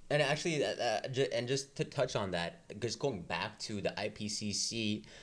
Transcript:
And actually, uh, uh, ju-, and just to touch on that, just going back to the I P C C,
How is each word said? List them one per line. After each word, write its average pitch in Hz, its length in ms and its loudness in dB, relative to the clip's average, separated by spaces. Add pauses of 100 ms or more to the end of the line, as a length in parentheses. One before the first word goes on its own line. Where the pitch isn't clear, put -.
(100)
And 147 100 4
actually, 143 440 2
uh, 101 60 2
uh, 110 380 0
ju-, 131 240 2
and 120 140 2
just 135 300 -2
to 156 80 0
touch 135 320 0
on 98 160 0
that, 85 480 -2
just 113 180 -2
going 113 240 0
back 90 380 -2
to 104 200 -4
the 90 180 0
I 104 100 0
P 104 200 -4
C 104 240 -2
C, 107 520 0 (180)